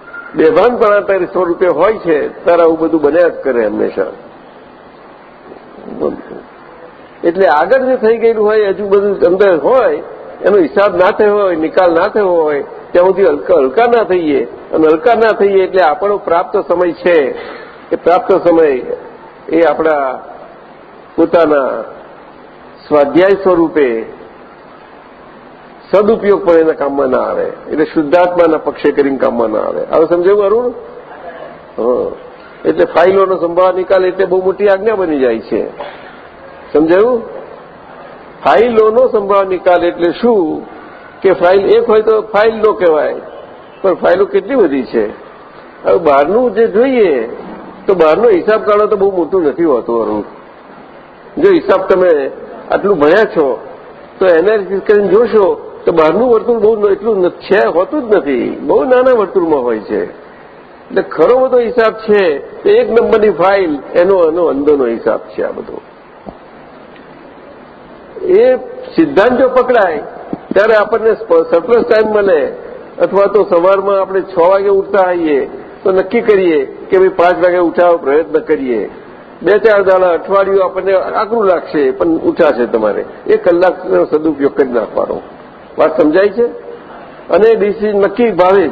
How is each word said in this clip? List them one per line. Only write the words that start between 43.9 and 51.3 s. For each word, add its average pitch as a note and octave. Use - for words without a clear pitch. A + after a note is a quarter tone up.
ફાઇલો F3
કેટલી G3
બધી C#3+
છે. A2
હવે F#3+
બહારનું F3
જે A3
જોઈએ F#3+
તો G#3
બહારનો F3
હિસાબ G#3+
કાઢો G#3
તો G#3
બહુ G3
મોટું F3
નથી D3
હોતું A#2
અરુણ. G#2+